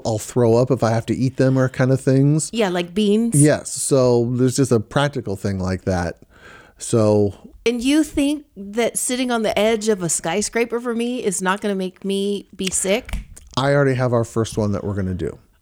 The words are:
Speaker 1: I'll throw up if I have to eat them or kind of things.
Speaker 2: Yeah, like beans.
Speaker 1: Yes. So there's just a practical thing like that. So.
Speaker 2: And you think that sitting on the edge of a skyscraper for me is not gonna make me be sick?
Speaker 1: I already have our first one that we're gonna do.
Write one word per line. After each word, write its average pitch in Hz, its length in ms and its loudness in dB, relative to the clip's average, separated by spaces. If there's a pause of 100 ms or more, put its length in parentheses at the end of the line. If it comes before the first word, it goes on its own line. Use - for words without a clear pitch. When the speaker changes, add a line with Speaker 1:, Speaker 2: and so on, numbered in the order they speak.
Speaker 1:
I'll 110 140 -2
throw 113 360 2
up 127 160 4
if 123 120 0
I 113 80 4
have 113 160 0
to 113 60 0
eat 127 240 -2
them 131 200 4
or 127 100 4
kind 127 240 0
of 131 80 2
things. 143 540 2
Speaker 2:
Yeah, 220 160 0
like 175 240 -4
beans. 214 480 2
Speaker 1:
Yes. 147 300 2
So 123 640 2
there's 123 200 0
just 135 160 2
a 117 80 4
practical 135 560 -4
thing 98 240 -4
like 92 260 -4
that. 90 340 -2 (580)
So. 107 560 2 (320)
Speaker 2:
And 233 180 -2
you 294 200 2
think 294 420 -2 (100)
that 202 420 -4
sitting 247 340 -4
on 233 100 0
the 208 160 -2
edge 214 320 0
of 196 140 0
a 175 60 0
skyscraper 220 680 -4
for 240 140 -6
me 240 300 -4
is 185 180 -4
not 190 200 -2
gonna 202 140 -2
make 185 300 -8
me 196 500 -4
be 185 140 0
sick? - 480 -2 (400)
Speaker 1:
I 139 160 2
already 139 220 4
have 123 180 0
our 117 100 4
first - 340 -4
one 104 160 2
that 98 100 -4
we're 101 120 -4
gonna 92 200 -2
do. - 240 -6 (220)